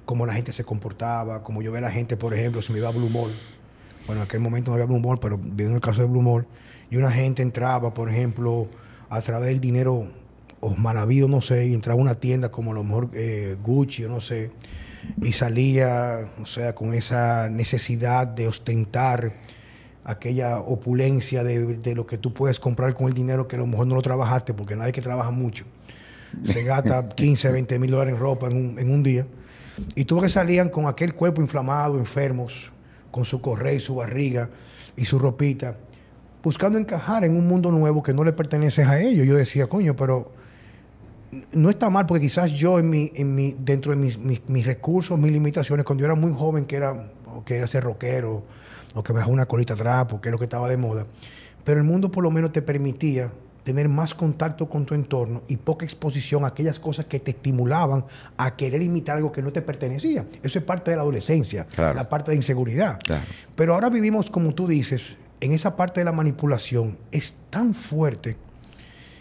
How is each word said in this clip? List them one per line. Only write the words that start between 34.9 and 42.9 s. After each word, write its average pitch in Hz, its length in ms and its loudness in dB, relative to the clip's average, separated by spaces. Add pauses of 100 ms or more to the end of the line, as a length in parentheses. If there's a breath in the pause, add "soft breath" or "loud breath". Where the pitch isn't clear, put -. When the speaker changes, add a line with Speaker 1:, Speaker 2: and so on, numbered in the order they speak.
Speaker 1:
y 123 100 -2
su 135 120 2
ropita, 131 600 0 (640 loud breath)
buscando 196 360 2
encajar 208 460 0
en 165 120 4
un 175 120 4
mundo 180 240 4
nuevo 151 300 4
que 135 100 0
no 147 120 2
le 165 80 4
pertenece 151 520 2
a 139 160 6
ellos. 196 260 4
Yo 139 100 6
decía, 135 320 2
"Coño, 170 280 2
pero 131 360 0 (1200 loud breath)
no 156 180 6
está 208 200 2
mal", 190 160 4
porque 165 160 2
quizás 160 300 2
yo 170 260 4
en 165 120 4